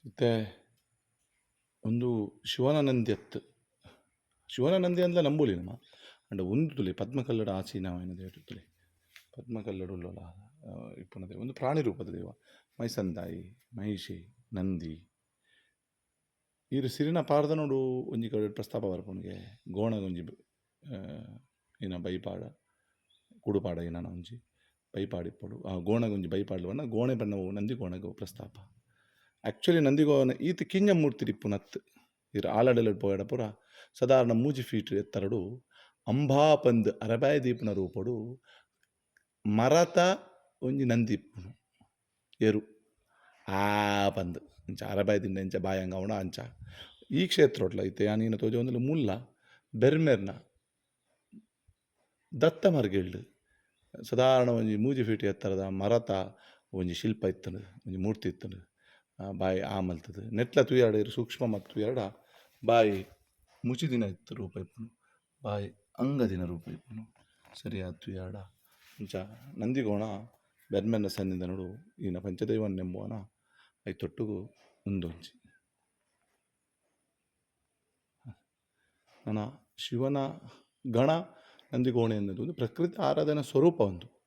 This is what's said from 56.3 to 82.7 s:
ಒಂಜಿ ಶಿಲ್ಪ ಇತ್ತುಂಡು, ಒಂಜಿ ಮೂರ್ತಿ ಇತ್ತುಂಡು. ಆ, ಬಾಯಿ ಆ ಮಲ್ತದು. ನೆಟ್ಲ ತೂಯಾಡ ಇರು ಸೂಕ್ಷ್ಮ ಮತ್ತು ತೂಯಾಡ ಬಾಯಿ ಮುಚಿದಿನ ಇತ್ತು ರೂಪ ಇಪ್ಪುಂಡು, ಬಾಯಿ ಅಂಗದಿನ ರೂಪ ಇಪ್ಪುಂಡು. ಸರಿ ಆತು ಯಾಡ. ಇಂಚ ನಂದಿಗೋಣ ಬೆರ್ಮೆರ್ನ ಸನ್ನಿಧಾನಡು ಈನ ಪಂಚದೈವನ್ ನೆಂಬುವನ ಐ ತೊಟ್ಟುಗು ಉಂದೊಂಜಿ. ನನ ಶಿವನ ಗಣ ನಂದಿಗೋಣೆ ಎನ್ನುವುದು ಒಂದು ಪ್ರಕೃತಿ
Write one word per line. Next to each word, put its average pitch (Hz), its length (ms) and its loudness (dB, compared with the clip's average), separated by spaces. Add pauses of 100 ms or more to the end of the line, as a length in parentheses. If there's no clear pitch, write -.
ಒಂಜಿ 90 200 -2
ಶಿಲ್ಪ 110 300 -2
ಇತ್ತುಂಡು, 92 360 -2
ಒಂಜಿ - 380 -12
ಮೂರ್ತಿ 101 320 -2
ಇತ್ತುಂಡು. 92 480 -12 (420)
ಆ, 98 120 -10
ಬಾಯಿ 95 300 0
ಆ 101 180 -4
ಮಲ್ತದು. 90 420 -6
ನೆಟ್ಲ 113 400 2
ತೂಯಾಡ 123 340 6
ಇರು 107 160 2
ಸೂಕ್ಷ್ಮ - 340 -4
ಮತ್ತು 104 280 -4
ತೂಯಾಡ 110 240 -2 (680)
ಬಾಯಿ 107 420 6 (580)
ಮುಚಿದಿನ 123 380 0
ಇತ್ತು - 320 -6
ರೂಪ 95 220 -10
ಇಪ್ಪುಂಡು, 113 420 -14 (440)
ಬಾಯಿ 101 240 -4 (320)
ಅಂಗದಿನ 120 460 0
ರೂಪ 87 240 -8
ಇಪ್ಪುಂಡು. 110 480 -16 (440)
ಸರಿ 113 200 -6
ಆತು 98 300 -10
ಯಾಡ. 92 240 -10 (640)
ಇಂಚ 104 160 -10 (420)
ನಂದಿಗೋಣ 110 460 0 (680)
ಬೆರ್ಮೆರ್ನ 101 360 2
ಸನ್ನಿಧಾನಡು 92 960 -4
ಈನ 90 140 -2
ಪಂಚದೈವನ್ 104 540 -2
ನೆಂಬುವನ 92 420 -6 (760)
ಐ 92 40 -6
ತೊಟ್ಟುಗು 104 560 -6 (380)
ಉಂದೊಂಜಿ. 85 540 -6 (3750)
ನನ 107 100 -2 (400)
ಶಿವನ 135 400 -2 (720)
ಗಣ 127 180 6 (640)
ನಂದಿಗೋಣೆ 120 420 2
ಎನ್ನುವುದು 101 260 -4
ಒಂದು 156 120 -6
ಪ್ರಕೃತಿ 165 480 -2